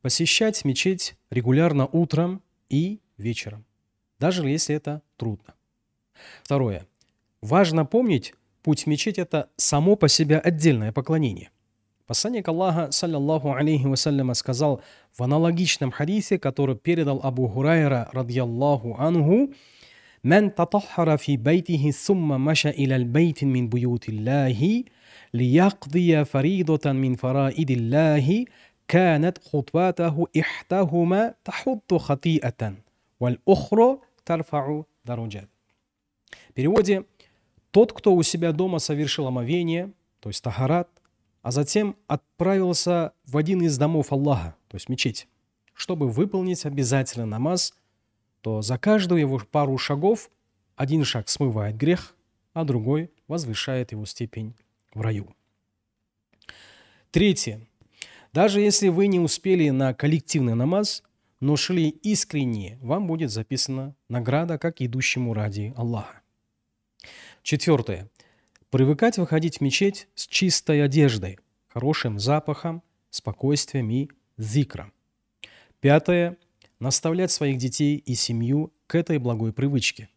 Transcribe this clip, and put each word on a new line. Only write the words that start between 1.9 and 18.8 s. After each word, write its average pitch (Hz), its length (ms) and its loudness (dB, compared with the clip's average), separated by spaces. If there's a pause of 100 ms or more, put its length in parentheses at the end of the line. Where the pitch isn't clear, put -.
и 180 320 -2 (160)
вечером, 107 480 -8 (560)
даже 170 280 0
если 151 280 -2
это 147 260 -8 (140)
трудно. - 380 -8 (880)
Второе. 123 420 -2 (540)
Важно 160 440 2
помнить, 208 500 0 (280)
путь 151 220 0
в - 20 -2
мечеть — 156 320 -2
это 165 380 -4
само 170 400 4
по 160 120 4
себе 156 300 4
отдельное 147 540 2
поклонение. 131 580 -2 (560)
Посланник 208 400 -4
Аллаха, 165 460 0
саллаллаху 147 600 0
алейхи 143 340 2
вассаляма, 135 480 0
сказал 135 460 -2 (360)
в 123 80 -4
аналогичном 160 680 2
хадисе, 190 480 -2
который 135 380 -2
передал 151 480 0
Абу 127 240 0
Хурайра, 139 640 2
радьяллаху 120 840 -2